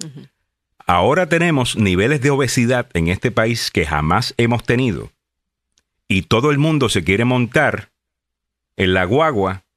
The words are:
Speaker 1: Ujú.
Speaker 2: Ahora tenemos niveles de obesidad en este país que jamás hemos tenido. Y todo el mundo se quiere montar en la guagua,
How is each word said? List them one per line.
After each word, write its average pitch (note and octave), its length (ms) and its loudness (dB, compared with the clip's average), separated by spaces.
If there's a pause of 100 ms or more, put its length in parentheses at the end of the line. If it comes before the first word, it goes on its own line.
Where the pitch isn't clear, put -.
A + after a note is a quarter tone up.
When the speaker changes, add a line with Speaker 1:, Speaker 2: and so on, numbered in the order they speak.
Speaker 1:
Ujú. C3+ 240 -18 (580)
Speaker 2:
Ahora B2 440 0
tenemos E3 460 0
niveles G#2+ 460 2
de C#3 100 2
obesidad B2 600 0
en E2 140 2
este F#2+ 240 0
país A2+ 400 -2
que E2 140 0
jamás D#2 520 0
hemos A#2 260 0
tenido. A#2 480 -2 (960)
Y F#2+ 160 0
todo B2 280 0
el C#3+ 60 0
mundo D3+ 320 0
se F#2 140 -2
quiere G2 220 0
montar B2 640 0 (880)
en F#2 160 0
la F#2 120 2
guagua, G2+ 580 0 (140)